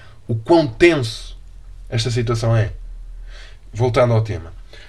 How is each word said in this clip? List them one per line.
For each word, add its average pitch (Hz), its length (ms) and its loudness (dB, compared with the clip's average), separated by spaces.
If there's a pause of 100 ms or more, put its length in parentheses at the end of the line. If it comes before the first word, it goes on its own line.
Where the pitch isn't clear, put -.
(260)
o 120 80 -2
quão 160 320 4
tenso 143 720 0 (500)
esta 117 220 -2
situação 117 440 2
é? 110 180 2 (1000)
Voltando 120 400 4
ao 110 80 6
tema. 95 320 -6 (360)